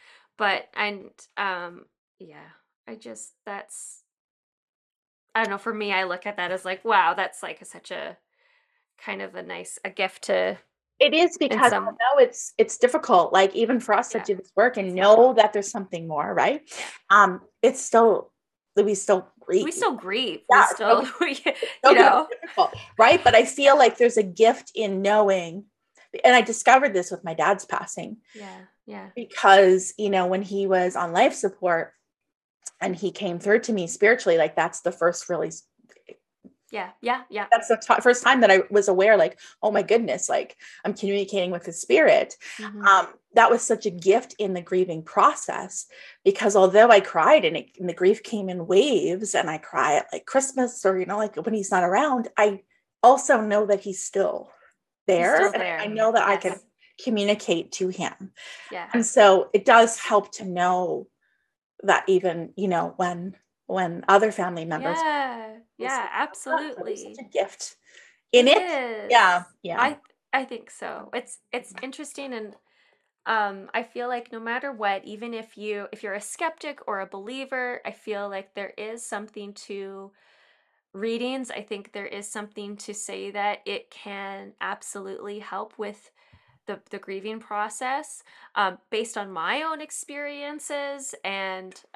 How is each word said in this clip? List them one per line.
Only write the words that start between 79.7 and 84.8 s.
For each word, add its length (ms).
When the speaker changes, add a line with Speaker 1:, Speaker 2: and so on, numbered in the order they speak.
Speaker 1:
readings. 580
I 100
think 300
there 140
is 220
something 500
to 160
say 380
that 340
it 260
can 680
absolutely 800